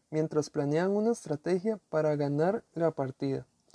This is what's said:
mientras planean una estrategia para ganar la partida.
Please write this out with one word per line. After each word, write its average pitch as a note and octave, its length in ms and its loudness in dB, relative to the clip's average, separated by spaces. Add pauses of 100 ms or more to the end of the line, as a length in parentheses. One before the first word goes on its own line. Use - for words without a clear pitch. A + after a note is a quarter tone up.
(120)
mientras D#3 380 0
planean D3+ 420 0
una G#3+ 220 2
estrategia F3+ 640 -2 (100)
para D#3 260 2
ganar D3 480 0 (100)
la E3 180 0
partida. C3+ 560 -4 (280)